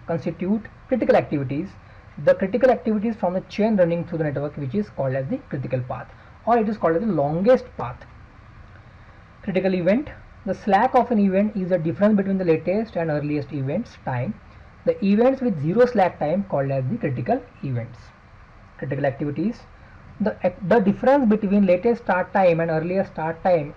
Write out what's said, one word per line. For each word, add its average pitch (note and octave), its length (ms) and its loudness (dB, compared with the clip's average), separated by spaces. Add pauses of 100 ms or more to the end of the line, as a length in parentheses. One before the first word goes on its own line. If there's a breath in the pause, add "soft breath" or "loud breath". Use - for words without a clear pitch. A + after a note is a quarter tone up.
constitute F3+ 540 -4 (260)
critical A#3+ 280 2
activities. D3 540 -2 (560 loud breath)
The F3+ 80 6
critical G#3+ 380 2
activities A3 440 0
from F3+ 180 -2
the F#3 80 -2
chain G#3+ 340 0
running E3+ 300 2
through D#3+ 140 -6
the D#3+ 40 0
network, D3 340 -4
which C3+ 160 -6
is G#3 160 -2
called C3+ 240 -4
as C3+ 140 -4
the B3 100 -4 (120)
critical B2+ 320 -4
path, - 260 -10 (380 loud breath)
or A#3+ 120 4
it A3 100 0
is A3 100 -4
called E3 180 2
as F3 60 0
the A3+ 60 -4
longest F3 580 2 (120)
path. A#2+ 200 -10 (1500 loud breath)
Critical F#3 320 0
event. F#3+ 340 2 (360)
The F#3 100 -2
slack A#3 400 2
of B3 160 2
an A3 80 2
event G3+ 360 2
is F#3 140 -4
the F#3 80 2
difference F#3+ 380 2
between G3 220 0
the F#3 80 -2
latest F3+ 500 0
and E3 160 -2
earliest D3 400 -4
event's D3 520 -6
time. C3 300 -4 (520 loud breath)
The E3 200 -2
events A#3 360 4
with F#3+ 200 -2
zero G3+ 240 4
slack G3 320 2
time E3 280 -2
called C#3 260 -2
as C3+ 180 -2
the A3+ 80 -4
critical E3+ 460 -2 (200)
events. A#2+ 360 -8 (800)
Critical C#3 260 -4
activities. D3+ 540 -4 (600 loud breath)
The, G#3 160 -2 (320)
the A3 120 4
difference A3 500 4
between G3+ 360 2
latest A3 380 2
start F3+ 300 -2
time F3+ 260 4
and E3 120 0
earliest F3 400 -2
start E3 320 -6
time D#3 340 2